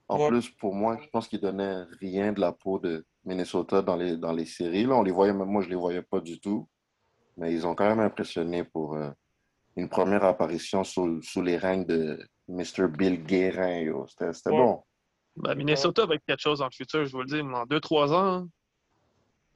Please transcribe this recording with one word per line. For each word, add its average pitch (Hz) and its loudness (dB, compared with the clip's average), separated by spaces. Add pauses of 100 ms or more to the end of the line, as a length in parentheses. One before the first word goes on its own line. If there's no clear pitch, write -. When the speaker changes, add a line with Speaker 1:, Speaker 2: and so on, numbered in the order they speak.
Speaker 1:
En - 0
Speaker 2:
Ouais. 147 4
Speaker 1:
plus, 120 2
pour 101 -4
moi, 113 0
je - -20
pense 117 -2
qu'ils 104 -6
donnaient 95 -2 (160)
rien 98 0
de 101 -4
la 87 2
peau 95 -2
de 85 -4 (200)
Minnesota 92 0
dans 95 2
les, 87 0
dans 85 -4
les 82 -2
séries. 90 -2
Là, 131 4
on 120 6
les 95 2
voyait, 98 6
même 95 -2
moi, 101 0
je 85 -8
les 90 -4
voyais 87 -2
pas - -4
du 82 -10
tout. 107 -4 (680)
Mais 85 -4
ils 82 0
ont 85 0
quand 101 2
même 110 2
impressionné 87 -2
pour, 78 -6
euh, 76 -6 (680)
une 90 -4
première 95 2
apparition 92 0
sous, 87 -2
sous - -4
les 87 2
règnes 92 0
de 80 -2 (280)
Mister 90 -2
Bill 85 0
Guérin, 92 2
yo. 78 -4
C'était, - -6
c'était - -4
Speaker 2:
Ouais. 156 4
Speaker 1:
bon. 117 4 (540)
Speaker 3:
Ben, 147 -2
Minnesota 151 2
va 160 0
être 151 -4
quelque 143 -2
chose 147 0
dans 139 -2
le 127 -4
futur, 151 -2
je 135 -6
vous 131 -6
le 127 -6
dis. 147 -4
Dans 123 -4
deux, 143 0
trois 147 4
ans, 185 6 (180)
hein, 175 -12 (1080)